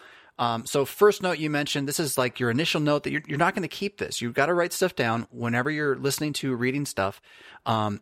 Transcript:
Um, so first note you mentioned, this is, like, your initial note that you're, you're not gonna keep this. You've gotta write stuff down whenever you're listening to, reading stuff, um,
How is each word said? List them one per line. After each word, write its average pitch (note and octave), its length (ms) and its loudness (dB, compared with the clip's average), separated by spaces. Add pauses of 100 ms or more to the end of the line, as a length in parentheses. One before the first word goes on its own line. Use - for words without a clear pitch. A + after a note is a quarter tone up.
(400)
Um, A#2 260 -2
so C#3 200 0
first G#3 360 4
note F3+ 160 0
you D3+ 120 -2
mentioned, D3 360 -2
this C#3+ 140 -4
is, D3+ 180 -2
like, B2 220 0
your B2 100 2
initial D#3 300 0
note D3 240 2
that C#3+ 80 -4
you're, D3 160 -2
you're D3+ 100 -4
not F3 180 2
gonna E3+ 120 -4
keep - 300 -6
this. - 240 -6
You've A#2+ 120 -4
gotta D3 200 2
write F3 180 0
stuff - 240 0
down A#2 360 0
whenever A#2+ 380 0
you're D3+ 280 0
listening C#3 340 -2
to, C3+ 240 -2
reading B2+ 300 0
stuff, G2 360 -4 (440)
um, G#2+ 360 0